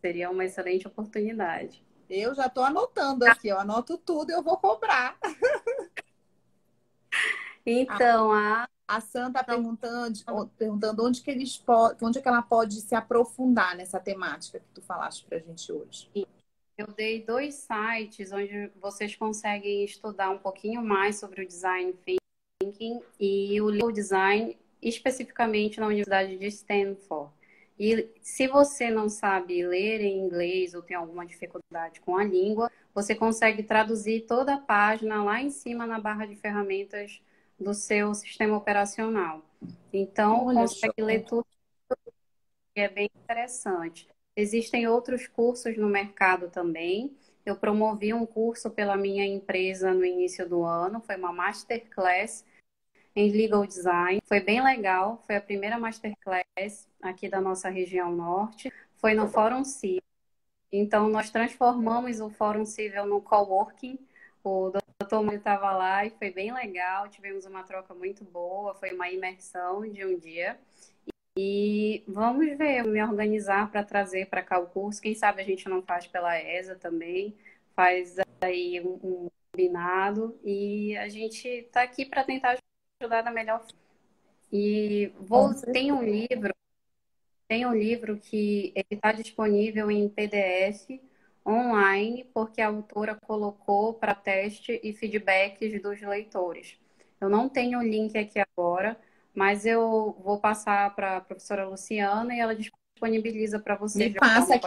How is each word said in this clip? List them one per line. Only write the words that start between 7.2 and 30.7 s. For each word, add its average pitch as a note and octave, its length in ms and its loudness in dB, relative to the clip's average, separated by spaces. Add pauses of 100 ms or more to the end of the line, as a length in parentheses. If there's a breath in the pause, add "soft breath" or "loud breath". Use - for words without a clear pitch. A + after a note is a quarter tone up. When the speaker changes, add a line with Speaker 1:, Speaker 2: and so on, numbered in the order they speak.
Speaker 1:
Então, A#3 640 4
a G#3 340 2 (200)
Speaker 2:
A G#3+ 160 -2
Sam B3 280 -6
tá B3+ 120 -2
Speaker 1:
Então B3 140 -2
Speaker 2:
perguntando, A#3 640 -4 (100)
o-, A3 180 -4
perguntando G#3+ 580 -2
onde B3 160 2
que - 100 -6
eles C4 280 -6
po-, A3+ 420 6
onde A#3 220 0
que - 40 0
ela A#3+ 140 4
pode A3+ 400 2
se - 140 -4
aprofundar A#3 840 2
nessa F#3 240 -8
temática F#3 580 -8
que - 140 -18
tu - 80 -20
falaste D#3+ 460 -8
pra E3+ 120 -8
gente E3 320 -14
hoje. - 400 -10 (680)
Speaker 1:
Eu G#3 80 -8
dei A3 360 -4
dois C4+ 340 -4
sites G#3+ 760 -6
onde G3+ 360 -6 (120)
vocês G3+ 340 -8
conseguem G#3 680 -2
estudar G3+ 460 -4
um G3 80 -4
pouquinho G#3 440 -6
mais G#3 360 2
sobre F#3+ 240 -12
o F#3+ 40 -8
design F3+ 480 -2 (680)
thinking A3+ 400 -6 (180)
e G3+ 400 2
o G#3+ 60 2
legal G#3+ 260 2
design, G3+ 680 2 (220)
especificamente A3+ 1000 -2
na G#3+ 100 0
Universidade G3 500 2
de F#3+ 80 -8
Stanford. G3 840 -2 (480 soft breath)
E A3 300 2 (140)
se - 260 0
você C#4 420 6
não G#3+ 200 2
sabe F3+ 560 0
ler G3+ 340 0
em G3 180 0
inglês F3+ 540 -2